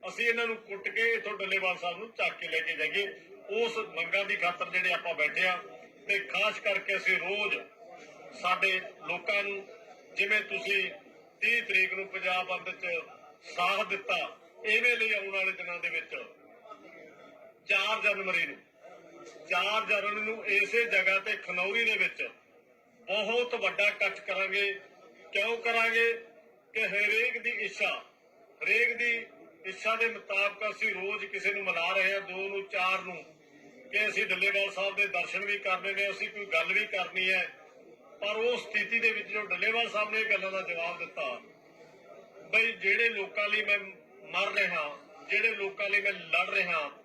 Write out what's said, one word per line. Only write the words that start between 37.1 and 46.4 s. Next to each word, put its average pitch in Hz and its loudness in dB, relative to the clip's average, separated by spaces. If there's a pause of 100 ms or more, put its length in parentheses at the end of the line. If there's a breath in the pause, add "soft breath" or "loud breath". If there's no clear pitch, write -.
ਹੈ। 190 4 (800)
ਪਰ 208 0
ਉਹ 233 2
ਸਥਿਤੀ 208 0
ਦੇ 220 4
ਵਿੱਚ 202 -4
ਜੋ 214 -2
ਡੱਲੇਵਾਲ 226 0
ਸਾਹਿਬ 208 0
ਨੇ 220 0
ਇਹ 220 2
ਗੱਲਾਂ 190 0
ਦਾ 190 -2
ਜਵਾਬ 170 -4
ਦਿੱਤਾ, 139 -6 (1120)
ਬਈ 220 4
ਜਿਹੜੇ 202 4
ਲੋਕਾਂ 202 -2
ਲਈ 214 0
ਮੈਂ 202 2 (520)
ਮਰ 185 0
ਰਿਹਾ, 180 2 (460)
ਜਿਹੜੇ 214 4
ਲੋਕਾਂ 202 -2
ਲਈ 202 4
ਮੈਂ 202 0
ਲੜ 170 0